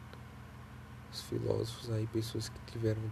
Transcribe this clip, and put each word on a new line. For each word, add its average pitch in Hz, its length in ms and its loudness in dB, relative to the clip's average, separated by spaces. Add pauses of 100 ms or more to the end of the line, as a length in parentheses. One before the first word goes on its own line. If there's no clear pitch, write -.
(1120)
os - 100 -6
filósofos 113 680 2
aí, 110 160 4
pessoas 113 420 2
que - 100 -8 (120)
tiveram 110 300 4 (100)